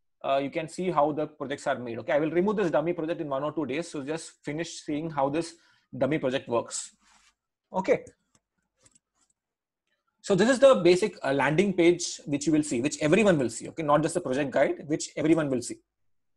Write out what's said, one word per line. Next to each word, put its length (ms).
uh, 180
you 80
can 180
see 220
how 220
the 140
projects 400
are 120
made. 220
Okay, 120
I 60
will 120
remove 260
this 140
dummy 220
project 280
in 80
one 140
or 100
two 140
days. 220
So 140
just 420
finish 380
seeing 280
how 180
this 260
dummy 220
project 300
works. 460
Okay. 320
So 160
this 120
is 120
the 160
basic, 480
uh, 80
landing 400
page 540
which 200
you 60
will 100
see, 180
which 200
everyone 360
will 140
see. 200
Okay, 120
not 200
just 120
the 60
project 320
guide, 340
which 300
everyone 340
will 120
see. 160